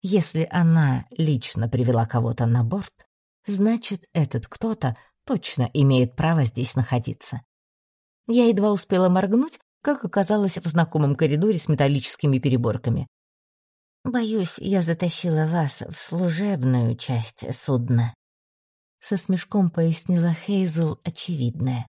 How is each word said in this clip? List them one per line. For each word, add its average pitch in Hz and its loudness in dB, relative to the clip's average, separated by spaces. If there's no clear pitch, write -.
Если 180 0
она 160 4
лично 127 -2
привела 120 2
кого-то 120 -2
на 117 2
борт, 185 -6
значит, 202 -2
этот 139 -2
кто-то 220 -4
точно 143 -2
имеет 135 4
право 160 2
здесь 120 -4
находиться. 123 -4
Я 233 6
едва 208 4
успела 185 2
моргнуть, 196 2
как 285 -2
оказалась 196 0
в 170 -8
знакомом 156 2
коридоре 165 2
с - -6
металлическими 139 0
переборками. 123 0
"Боюсь, 220 -2
я 196 0
затащила 165 -2
вас 160 -2
в 165 -12
служебную 156 0
часть - -6
судна", 120 0
со - -4
смешком 185 0
пояснила 170 0
Хейзел 165 -2
очевидное. 127 -4